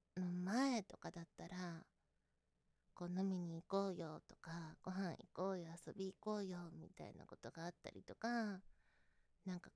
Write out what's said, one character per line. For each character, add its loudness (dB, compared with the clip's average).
の 4
前 6
と -12
か -6
だ -8
っ -8
た -6
ら、 -4
こ -4
う 0
飲 8
み 4
に 0
行 -14
こ 6
う 2
よ -4
と -16
か、 -6
ご -2
飯 2
行 -8
こ 2
う 0
よ、 -4
遊 -6
び -2
行 -12
こ 0
う 2
よ、 -4
み -10
た -8
い -10
な -12
こ -12
と -8
が -6
あ 0
っ -6
た -6
り -10
と -10
か、 0
な -2
ん -6
か -14